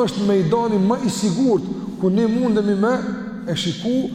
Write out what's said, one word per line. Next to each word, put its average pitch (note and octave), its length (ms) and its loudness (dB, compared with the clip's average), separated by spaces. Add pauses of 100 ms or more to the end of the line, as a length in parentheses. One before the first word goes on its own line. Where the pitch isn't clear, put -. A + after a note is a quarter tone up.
është G3+ 240 -2
mejdani G3+ 540 2
më A3 240 2
i - 60 0
sigurt G#3 580 0 (300)
ku F#3 100 2
ne A3+ 180 2
mundemi G#3+ 480 2
me A#3 200 2 (520)
e D#3+ 80 -2
shiku A#3+ 580 -2